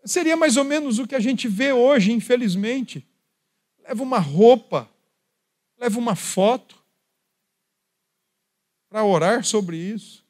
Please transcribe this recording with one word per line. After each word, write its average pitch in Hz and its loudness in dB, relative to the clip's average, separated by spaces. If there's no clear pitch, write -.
Seria 320 0
mais 311 2
ou 277 2
menos 277 -2
o 247 -6
que 277 -10
a 262 -2
gente 240 -2
vê 247 -2
hoje, 240 4
infelizmente. 226 -2
Leva 247 -10
uma 254 -2
roupa, 175 2
leva 240 -2
uma 233 -2
foto - -2
para 214 -4
orar 196 2
sobre 175 -4
isso. 190 -12